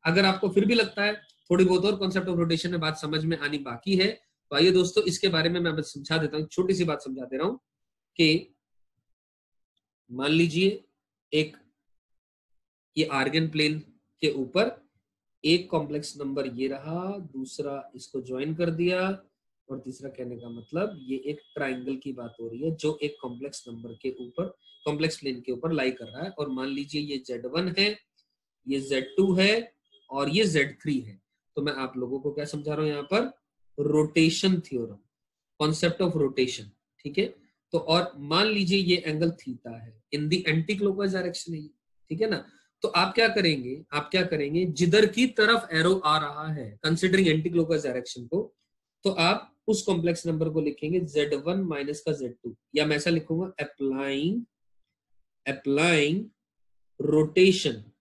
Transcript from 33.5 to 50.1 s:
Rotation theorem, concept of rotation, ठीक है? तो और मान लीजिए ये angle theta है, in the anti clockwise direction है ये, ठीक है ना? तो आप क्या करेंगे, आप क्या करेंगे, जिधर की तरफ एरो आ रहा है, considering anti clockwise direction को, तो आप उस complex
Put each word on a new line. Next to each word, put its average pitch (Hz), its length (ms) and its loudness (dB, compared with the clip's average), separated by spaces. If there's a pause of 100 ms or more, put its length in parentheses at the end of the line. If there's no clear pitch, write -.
Rotation 160 840 4
theorem, 113 380 -6 (640)
concept 156 420 0
of 170 160 2
rotation, 127 480 0 (400)
ठीक 143 120 -4
है? 208 80 2 (480)
तो 165 40 0
और 170 400 2
मान 156 300 2
लीजिए 196 320 2
ये 180 260 2
angle 156 260 0
theta 120 420 -12
है, 117 200 -16 (220)
in 151 140 -2
the 165 140 2
anti 160 380 0
clockwise 196 340 0
direction 175 380 -6
है 151 60 -8
ये, 151 100 -14 (400)
ठीक 165 120 -4
है 220 80 0
ना? 151 160 -2 (380)
तो 202 40 0
आप 190 280 0
क्या 226 120 6
करेंगे, 151 560 0 (100)
आप 147 180 -4
क्या 185 120 2
करेंगे, 160 420 0
जिधर 175 400 4
की 240 200 2 (140)
तरफ 220 340 4
एरो 165 220 4
आ 156 220 2
रहा 147 360 -4
है, 131 140 -8 (180)
considering 180 480 4
anti 160 200 0
clockwise 160 340 2
direction 123 400 -6
को, 175 140 -2 (600)
तो 196 60 2
आप 185 420 0 (160)
उस 214 140 2
complex 170 460 0